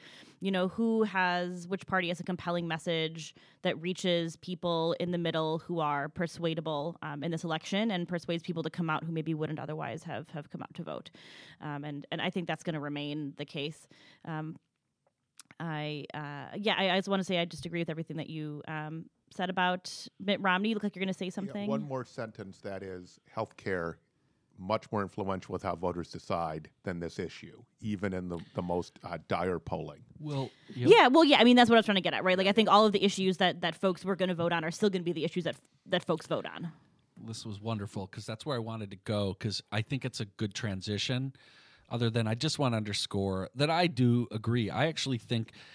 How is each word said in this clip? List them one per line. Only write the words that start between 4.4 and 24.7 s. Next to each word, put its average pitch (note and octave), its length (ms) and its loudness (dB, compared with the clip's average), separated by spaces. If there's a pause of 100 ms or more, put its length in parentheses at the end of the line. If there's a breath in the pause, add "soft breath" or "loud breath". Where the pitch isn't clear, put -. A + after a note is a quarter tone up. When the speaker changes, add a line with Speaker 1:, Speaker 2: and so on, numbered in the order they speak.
Speaker 1:
in F3 140 -2
the F3 60 0
middle D#3+ 420 0
who E3+ 180 -4
are D3 300 0
persuadable, D#3+ 960 -4
um, D3 200 -8
in E3+ 80 -2
this D#3+ 140 -4
election G3 480 0
and F3 160 -2
persuades E3+ 340 -4
people E3 220 -4
to D#3+ 60 -4
come E3 200 -2
out D#3 140 -2
who E3 80 -6
maybe D#3+ 220 -2
wouldn't D#3 260 -4
otherwise D#3 420 -8
have, D#3 280 -10
have D3 200 -12
come - 120 -10
out - 120 -14
to F3 80 -8
vote. - 280 -10 (500 loud breath)
Um, D3 240 -8
and, C#3+ 260 -8
and E3+ 100 -4
I E3 100 0
think F3+ 180 -2
that's D#3 160 -4
gonna D#3+ 160 -2
remain D3 580 -4
the D3 60 -8
case. D3+ 420 -8 (380 soft breath)
Um, D#3 320 -6 (1040)
I, D3+ 520 -6
uh, C#3+ 440 -10
yeah, G3+ 200 0
I, F#3+ 140 2
I F#3 80 4
just G3 100 -2
wanna F#3+ 160 2
say F3+ 140 0
I E3+ 60 2
just D#3+ 220 -8
agree E3+ 140 -4
with E3+ 100 -2
everything D#3+ 260 -6
that D#3 120 -6
you, D3+ 380 -6
um, D#3 400 -8 (280)
said F#3 160 -2
about F3+ 560 0 (140)
Mitt G3 200 0
Romney. G3 300 2
You A3+ 40 0
look G#3 100 -4
like G3+ 120 -4
you're F#3 80 -4
gonna F#3+ 100 0
say F3+ 120 -6
Speaker 2:
Yeah, F3+ 40 -4
Speaker 1:
something. G3 380 -6
Speaker 2:
one D3 140 0
more C3 220 -4
sentence, G#2+ 580 -10
that G2 200 -8
is, F#2 360 -12 (160)
healthcare, F#2 600 -2 (640)
much G2 340 -2